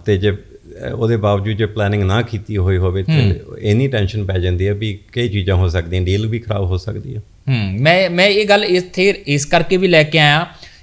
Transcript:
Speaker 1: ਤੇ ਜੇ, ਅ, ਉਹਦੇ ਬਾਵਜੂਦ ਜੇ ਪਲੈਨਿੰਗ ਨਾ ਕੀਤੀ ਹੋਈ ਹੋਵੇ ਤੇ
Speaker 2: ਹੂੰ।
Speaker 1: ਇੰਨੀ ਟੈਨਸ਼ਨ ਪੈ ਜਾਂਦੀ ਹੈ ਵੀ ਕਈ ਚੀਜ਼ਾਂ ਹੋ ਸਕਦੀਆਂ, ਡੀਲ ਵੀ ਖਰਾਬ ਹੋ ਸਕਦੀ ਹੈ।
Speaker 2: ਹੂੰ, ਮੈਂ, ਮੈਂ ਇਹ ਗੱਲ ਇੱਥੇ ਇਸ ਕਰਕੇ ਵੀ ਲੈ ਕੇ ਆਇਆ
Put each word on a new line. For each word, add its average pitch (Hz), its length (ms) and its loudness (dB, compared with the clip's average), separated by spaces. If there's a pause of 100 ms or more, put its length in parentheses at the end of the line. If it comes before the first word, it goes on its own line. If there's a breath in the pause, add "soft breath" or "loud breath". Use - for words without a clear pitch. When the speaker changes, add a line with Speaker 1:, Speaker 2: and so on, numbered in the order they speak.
Speaker 1:
ਤੇ 101 120 2
ਜੇ, 98 140 0
ਅ, 95 40 -2 (580)
ਉਹਦੇ 117 240 0
ਬਾਵਜੂਦ 101 380 0
ਜੇ 110 100 -2
ਪਲੈਨਿੰਗ 101 380 0
ਨਾ 98 180 2
ਕੀਤੀ 107 360 -6
ਹੋਈ 92 200 2
ਹੋਵੇ 92 260 0
ਤੇ 156 100 0
Speaker 2:
ਹੂੰ। 113 440 0
Speaker 1:
ਇੰਨੀ 113 300 0
ਟੈਨਸ਼ਨ 107 380 -2
ਪੈ 92 140 -2
ਜਾਂਦੀ 90 280 0
ਹੈ 104 60 0
ਵੀ 101 260 -6 (140)
ਕਈ 120 160 -2
ਚੀਜ਼ਾਂ 95 260 0
ਹੋ 90 120 2
ਸਕਦੀਆਂ, 87 340 -2
ਡੀਲ 101 260 -2
ਵੀ 113 120 -4
ਖਰਾਬ 101 240 -2
ਹੋ 90 140 -2
ਸਕਦੀ 107 380 -10
ਹੈ। 107 60 -10 (280)
Speaker 2:
ਹੂੰ, 107 320 -2
ਮੈਂ, 175 280 2
ਮੈਂ 175 180 2
ਇਹ 208 220 2
ਗੱਲ 202 160 2
ਇੱਥੇ 180 600 0
ਇਸ 143 180 0
ਕਰਕੇ 175 320 2
ਵੀ 185 100 2
ਲੈ 160 160 6
ਕੇ 156 160 0
ਆਇਆ 151 280 4 (360 loud breath)